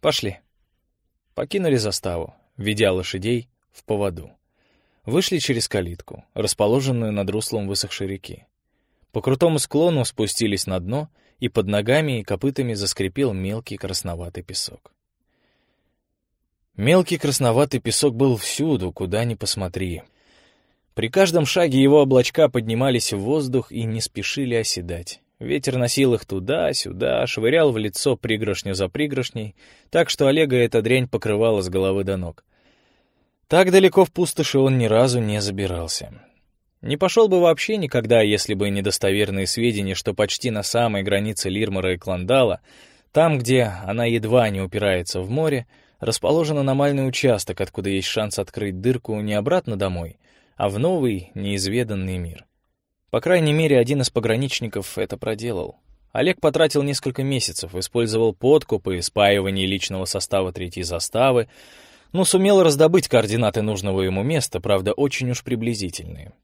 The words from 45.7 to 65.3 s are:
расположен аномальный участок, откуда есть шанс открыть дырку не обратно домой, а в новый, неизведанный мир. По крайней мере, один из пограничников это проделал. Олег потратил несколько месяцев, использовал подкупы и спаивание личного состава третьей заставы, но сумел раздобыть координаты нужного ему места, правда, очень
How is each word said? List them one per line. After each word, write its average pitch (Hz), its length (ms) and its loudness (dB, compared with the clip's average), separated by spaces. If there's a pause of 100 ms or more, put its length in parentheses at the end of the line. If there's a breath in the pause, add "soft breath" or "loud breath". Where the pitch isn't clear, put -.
расположен 151 600 0
аномальный 139 500 0
участок, 117 520 0
откуда 98 300 -4
есть 95 180 -2
шанс 107 300 -4
открыть 95 420 -6
дырку 117 400 -2
не 107 140 -4
обратно 117 420 0
домой, 90 420 -4 (380 soft breath)
а 101 120 0
в 101 100 -4
новый, 123 560 0
неизведанный 98 840 -4
мир. 85 280 -10 (680)
По 113 60 2
крайней 165 320 2
мере, 151 260 4
один 127 220 2
из - 100 0
пограничников 113 880 -4
это 101 180 -4
проделал. 107 600 -6 (340)
Олег 156 300 0
потратил 151 420 2
несколько 139 400 -4
месяцев, 120 540 -4
использовал 113 580 0
подкупы 117 640 2
и 87 40 -4
спаивание 98 680 2
личного 95 360 -4
состава 92 480 -2
третьей 90 300 -8
заставы, 113 640 0 (600 loud breath)
но 180 140 0
сумел 190 360 6
раздобыть 156 460 6
координаты 110 560 2
нужного 98 400 0
ему 95 220 0
места, 151 340 -2
правда, 98 360 0
очень 131 360 -2